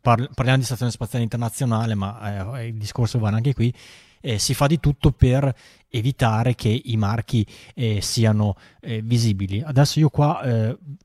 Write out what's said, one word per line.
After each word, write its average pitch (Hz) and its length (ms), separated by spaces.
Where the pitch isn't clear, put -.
par-, 120 340
parliamo 131 240
di 127 60
Stazione 120 260
Spaziale 117 320
Internazionale, 113 720
ma, 101 640
eh, 117 80
il 117 80
discorso 110 460
vale 107 160
anche 123 180
qui, 120 180
eh, 113 180
si - 160
fa 143 120
di 160 140
tutto 143 320
per 131 420
evitare 113 640
che - 140
i 113 280
marchi, 107 500
eh, 110 260
siano, 107 560
eh, 113 200
visibili. 107 640
Adesso 143 340
io 156 120
qua, 147 320
eh, 117 340